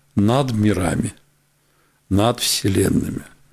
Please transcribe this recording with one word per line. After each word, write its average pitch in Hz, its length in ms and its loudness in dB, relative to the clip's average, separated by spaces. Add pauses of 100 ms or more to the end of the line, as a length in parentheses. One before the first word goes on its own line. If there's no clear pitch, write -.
(160)
над 123 360 2
мирами, 104 640 0 (960)
над 110 320 0
вселенными, - 840 -2 (300)